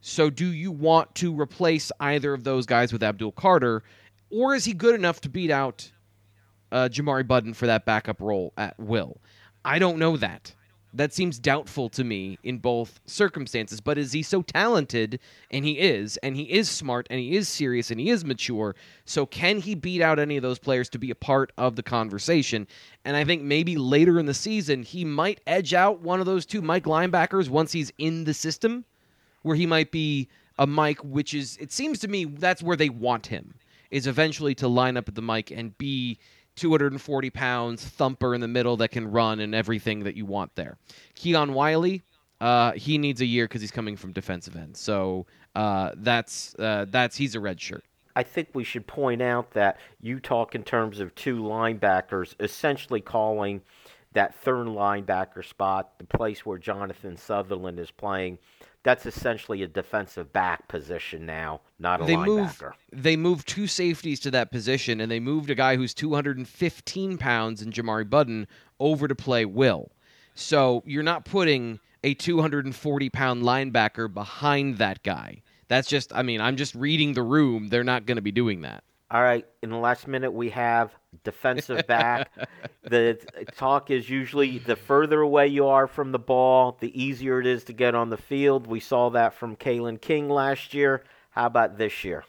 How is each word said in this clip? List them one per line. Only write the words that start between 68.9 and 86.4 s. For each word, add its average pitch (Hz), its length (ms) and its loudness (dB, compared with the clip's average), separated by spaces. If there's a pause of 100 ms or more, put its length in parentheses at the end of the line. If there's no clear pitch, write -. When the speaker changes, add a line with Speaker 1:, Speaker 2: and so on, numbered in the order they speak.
Speaker 1:
to 135 80 0
play 120 280 2
Will. 104 460 2 (460)
So 131 500 2
you're 147 160 -4
not 165 220 -2
putting 131 560 0 (240)
a 139 100 2
two 170 260 0
hundred 147 240 0
and 131 120 -6
forty 143 340 -2
pound 131 320 0
linebacker 117 720 0
behind 139 640 -2
that 98 240 0
guy. 60 400 -8 (240)
That's 131 220 2
just, 139 260 -2
I 123 80 0
mean, 117 180 -2
I'm 123 140 0
just 135 220 -6
reading 147 380 0
the 123 100 0
room. 117 460 2
They're 120 120 2
not 123 240 0
gonna 117 160 -2
be 101 80 -2
doing 104 300 0
that. 57 240 -12 (260)
Speaker 2:
All 117 120 4
right, 120 240 4 (160)
in 113 80 -8
the 113 60 -4
last 120 320 0
minute, 131 240 -4
we 117 180 -4
have 117 420 0 (320)
defensive 127 640 -4
back. 117 480 2
Speaker 1:
<laughs> - 120 -10 (400)
Speaker 2:
The 117 300 4 (380)
talk 135 340 0
is 120 180 0
usually 131 500 0
the 117 180 -2
further 151 440 4
away 143 280 6
you 143 180 4
are 135 220 6
from 135 240 -6
the 127 80 -2
ball, 127 600 4